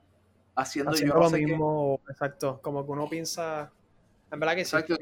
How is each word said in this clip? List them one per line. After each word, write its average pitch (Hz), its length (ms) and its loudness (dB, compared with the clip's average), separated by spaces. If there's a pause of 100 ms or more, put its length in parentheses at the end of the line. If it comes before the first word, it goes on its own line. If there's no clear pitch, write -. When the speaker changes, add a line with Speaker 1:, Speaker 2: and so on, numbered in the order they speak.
(560)
Speaker 1:
haciendo 143 340 -2
Speaker 2:
Haciendo 147 240 4
Speaker 1:
yo 165 60 6
no 170 60 8
Speaker 2:
lo 165 40 6
Speaker 1:
sé 160 80 2
qué". 151 80 2
Speaker 2:
mismo, 151 600 0
exacto, 139 520 -4
como 143 240 -4
que 147 60 -8
uno 147 180 -4
piensa, 160 640 -6 (640)
en 151 80 -6
verdad 160 160 2
que 180 80 -2
sí. - 120 -2
Speaker 1:
Exacto, 160 260 0